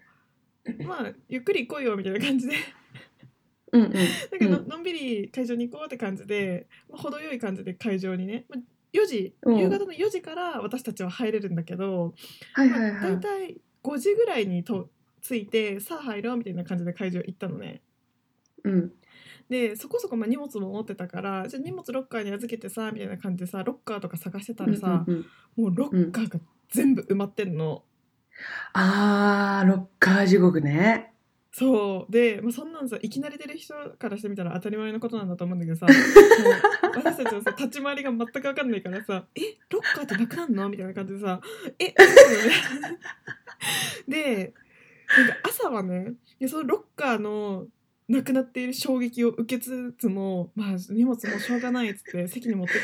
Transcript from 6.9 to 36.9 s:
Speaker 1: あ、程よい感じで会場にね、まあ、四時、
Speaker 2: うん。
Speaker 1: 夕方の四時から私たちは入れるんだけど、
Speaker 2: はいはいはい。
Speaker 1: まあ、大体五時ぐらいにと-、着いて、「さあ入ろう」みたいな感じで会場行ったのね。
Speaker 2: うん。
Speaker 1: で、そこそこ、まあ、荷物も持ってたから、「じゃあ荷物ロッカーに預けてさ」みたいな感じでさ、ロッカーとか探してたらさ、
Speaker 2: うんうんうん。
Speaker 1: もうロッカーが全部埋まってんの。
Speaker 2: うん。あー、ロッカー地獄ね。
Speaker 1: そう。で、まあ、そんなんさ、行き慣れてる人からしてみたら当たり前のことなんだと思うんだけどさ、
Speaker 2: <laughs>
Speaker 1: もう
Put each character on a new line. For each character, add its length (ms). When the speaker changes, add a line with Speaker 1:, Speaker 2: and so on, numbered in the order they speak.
Speaker 1:
あ、 60
程 160
よ 140
い 80
感 160
じ 80
で 100
会 240
場 160
に 140
ね、 200
ま 80
あ、 60
四 120
時、 380
Speaker 2:
う 100
ん。 60
Speaker 1:
夕 100
方 160
の 80
四 180
時 120
か 140
ら 240
私 240
た 80
ち 100
は 80
入 220
れ 80
る 100
ん 60
だ 80
け 100
ど、 400
Speaker 2:
は 120
い 60
は 80
い 40
は 60
い。 40
Speaker 1:
ま 60
あ、 180
大 40
体 400
五 160
時 160
ぐ 100
ら 140
い 80
に 160
と-、 280
着 160
い 80
て、 340
「さ 160
あ 20
入 240
ろ 120
う」 40
み 60
た 60
い 40
な 80
感 160
じ 60
で 80
会 180
場 80
行 140
っ 20
た 140
の 100
ね。 240
Speaker 2:
う 80
ん。 220
Speaker 1:
で、 280
そ 120
こ 100
そ 100
こ、 80
ま 80
あ、 20
荷 120
物 200
も 120
持 100
っ 40
て 100
た 120
か 140
ら、 280
「じ 80
ゃ 40
あ 20
荷 100
物 200
ロ 100
ッ 60
カ 100
ー 40
に 100
預 160
け 80
て 120
さ」 240
み 60
た 60
い 40
な 100
感 180
じ 80
で 60
さ、 120
ロ 120
ッ 100
カ 120
ー 40
と 80
か 80
探 240
し 60
て 80
た 100
ら 120
さ、 300
Speaker 2:
う 40
ん 40
う 40
ん 20
う 20
ん。 420
Speaker 1:
も 60
う 60
ロ 120
ッ 220
カ 120
ー 60
が 120
全 240
部 80
埋 120
ま 120
っ 60
て 120
ん 120
の。 280
Speaker 2:
う 40
ん。 20
あ 840
ー、 40
ロ 60
ッ 120
カ 220
ー 60
地 120
獄 240
ね。 500
Speaker 1:
そ 560
う。 40
で、 300
ま 60
あ、 40
そ 120
ん 80
な 100
ん 60
さ、 120
行 80
き 120
慣 100
れ 80
て 80
る 100
人 180
か 100
ら 80
し 60
て 60
み 60
た 80
ら 120
当 60
た 100
り 60
前 140
の 80
こ 100
と 100
な 60
ん 40
だ 80
と 80
思 80
う 40
ん 40
だ 60
け 60
ど 40
さ、 100
Speaker 2:
<laughs> 0
Speaker 1:
も 60
う 1040